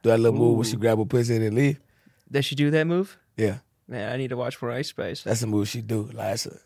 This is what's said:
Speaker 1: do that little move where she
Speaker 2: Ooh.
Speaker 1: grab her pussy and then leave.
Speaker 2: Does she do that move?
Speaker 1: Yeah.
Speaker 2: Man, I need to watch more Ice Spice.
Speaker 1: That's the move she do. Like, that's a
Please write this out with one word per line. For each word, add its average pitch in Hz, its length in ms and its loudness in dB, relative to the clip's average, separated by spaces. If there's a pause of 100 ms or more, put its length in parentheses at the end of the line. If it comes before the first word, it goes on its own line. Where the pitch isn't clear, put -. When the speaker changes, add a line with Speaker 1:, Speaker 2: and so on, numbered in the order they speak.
Speaker 1:
do 113 80 4
that 113 80 6
little 113 220 4
move 120 180 6
where 113 80 0
she 113 100 -2
Speaker 2:
Ooh. 113 40 -6
Speaker 1:
grab 110 180 4
her 110 80 0
pussy 120 300 0
and 113 100 0
then 107 80 0
leave. 139 260 2 (520)
Speaker 2:
Does - 140 0
she 151 100 -6
do 147 160 2
that 156 160 2
move? 180 280 -2 (220)
Speaker 1:
Yeah. 107 200 0 (300)
Speaker 2:
Man, 113 240 -8
I 123 60 -6
need 131 140 -4
to 127 60 -6
watch 123 220 -6
more 120 120 -6
Ice 127 160 -6
Spice. - 340 -8
Speaker 1:
That's 110 200 -2
the 117 60 -2
move 104 220 0
she 120 120 -8
do. 107 220 -4 (100)
Like, - 20 -16 (140)
that's 104 180 -4
a - 180 -16